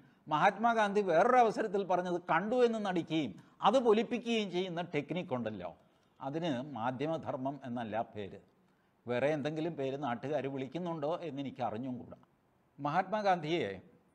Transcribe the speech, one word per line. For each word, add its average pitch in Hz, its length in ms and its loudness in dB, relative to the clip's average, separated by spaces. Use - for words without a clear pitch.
മഹാത്മാഗാന്ധി 202 760 4
വേറൊരു 196 360 6
അവസരത്തിൽ 214 460 4
പറഞ്ഞത് 180 380 0
കണ്ടു 190 440 2
എന്ന് 226 200 2
നടിക്കുകയും 160 460 0
അത് 202 180 6
പൊലിപ്പിക്കുകയും 226 720 2
ചെയ്യുന്ന 175 300 -2
ടെക്നിക് 160 520 -4
ഉണ്ടല്ലോ, 107 380 -4
അതിന് 151 320 -4
മാധ്യമധർമ്മം 131 800 -4
എന്നല്ല 117 360 -4
പേര്. 101 380 -8
വേറെ 123 220 0
എന്തെങ്കിലും 156 520 -2
പേര് 135 240 -2
നാട്ടുകാർ 127 440 -4
വിളിക്കുന്നുണ്ടോ 151 720 -6
എന്ന് 143 240 -8
എനിക്ക് 127 220 -6
അറിഞ്ഞും 120 340 -4
കൂടാ. - 200 -16
മഹാത്മാഗാന്ധിയെ 175 880 0